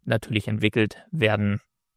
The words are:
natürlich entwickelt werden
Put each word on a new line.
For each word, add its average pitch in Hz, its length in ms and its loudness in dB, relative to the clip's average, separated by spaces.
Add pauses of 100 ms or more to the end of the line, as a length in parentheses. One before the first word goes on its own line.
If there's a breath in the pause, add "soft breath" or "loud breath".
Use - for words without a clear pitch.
natürlich 110 440 -2
entwickelt 107 600 0
werden 104 500 0 (360)